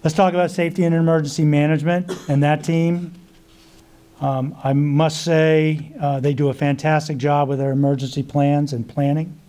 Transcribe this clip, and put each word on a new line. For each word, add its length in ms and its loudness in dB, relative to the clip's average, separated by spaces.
Let's 80 -2
talk 180 4
about 180 0
safety 340 -2
and 100 2
emergency 480 0
management 680 2
and 120 2
that 220 0
team. 480 -2
Um, 420 -2
I 80 0
must 500 2
say, 800 2
uh, 220 -2
they 120 0
do 140 0
a 60 0
fantastic 640 -2
job 320 0
with 100 -2
their 140 -2
emergency 500 0
plans 480 0
and 160 -6
planning. 500 -2